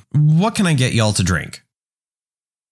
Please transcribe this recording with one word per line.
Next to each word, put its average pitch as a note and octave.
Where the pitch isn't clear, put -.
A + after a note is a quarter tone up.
what D#3+
can G3+
I E3
get B2+
y'all A2
to G2
drink?" E2